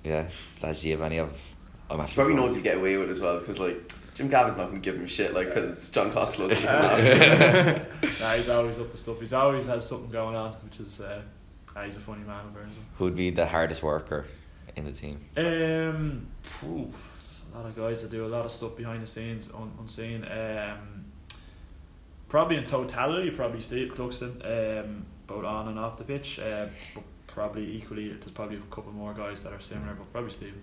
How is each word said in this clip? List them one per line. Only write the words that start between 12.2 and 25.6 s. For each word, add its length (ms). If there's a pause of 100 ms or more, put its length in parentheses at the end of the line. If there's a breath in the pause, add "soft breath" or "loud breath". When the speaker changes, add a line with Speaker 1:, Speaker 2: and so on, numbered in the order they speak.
Speaker 1:
man, 180 (100)
very 120
so. 140 (180)
Speaker 2:
Who'd 180
be 140
the 160
hardest 380
worker 420 (500 loud breath)
in 80
the 80
team? 300 (160)
Speaker 1:
Um, 920 (140)
phew, 500
there's 500 (120)
a 40
lot 100
of 100
guys 240
that 100
do 140
a 20
lot 160
of 80
stuff 240
behind 260
the 60
scenes, 480
un-, 240
unseen. 500
Um, 760 (1200 loud breath)
probably 300
in 80
totality, 680
probably 300
Steve 340
Cluxton, 480 (400)
um, 220 (200)
both 200
on 240